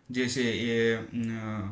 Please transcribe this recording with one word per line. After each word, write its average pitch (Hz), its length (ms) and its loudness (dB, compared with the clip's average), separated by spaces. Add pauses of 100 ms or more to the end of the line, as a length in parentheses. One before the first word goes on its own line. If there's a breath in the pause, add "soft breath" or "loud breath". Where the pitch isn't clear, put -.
(100)
જે 123 180 0
છે 127 140 0
એ, 113 520 2
અ, 113 440 -4 (340)